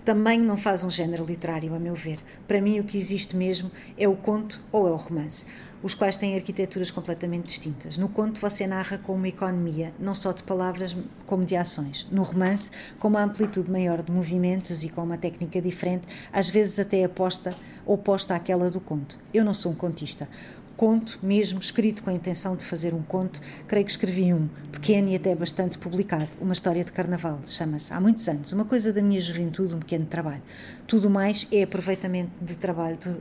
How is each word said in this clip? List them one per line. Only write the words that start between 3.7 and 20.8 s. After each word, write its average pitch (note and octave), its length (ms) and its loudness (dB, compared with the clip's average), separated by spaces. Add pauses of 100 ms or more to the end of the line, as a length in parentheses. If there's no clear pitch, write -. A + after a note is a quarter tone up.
é G3+ 120 4
o F#3+ 80 4
conto G#3+ 440 -2 (120)
ou G3+ 160 6
é - 20 6
o D#3+ 60 2
romance, D#3 500 -4 (380)
os F#3+ 100 -2
quais G3 220 2
têm G3 180 0
arquiteturas F#3 560 -2
completamente F3 540 -4
distintas. D3+ 520 -6
No F#3+ 120 0
conto, G#3+ 320 -2
você G3+ 260 0
narra F#3+ 320 -2
com G3 160 -4
uma F#3 140 0
economia, E3+ 720 -2
não G3 160 -2
só F#3 160 0
de F3+ 100 -6
palavras, F3+ 540 -2 (300)
como F#3 180 2
de F3+ 100 0
ações. D3+ 560 0
No F#3+ 140 2
romance, F#3 480 2 (260)
com - 80 0
uma G#3 160 6
amplitude G3+ 480 0
maior F3 320 2
de D#3+ 80 -6
movimentos F3+ 720 0
e E3 60 -4
com E3+ 160 -6
uma E3+ 120 -2
técnica E3+ 460 -4
diferente, F3+ 460 -2 (240)
às F#3+ 180 2
vezes G#3 300 4
até F#3+ 240 4
aposta, F3+ 500 0 (320)
oposta G3 480 2
àquela F3+ 340 2
do F3+ 120 -2
conto. D3 360 -6 (160)
Eu A3 120 6
não G3+ 100 2
sou - 160 0
um D#3+ 60 -2
contista, D#3+ 520 -4 (520)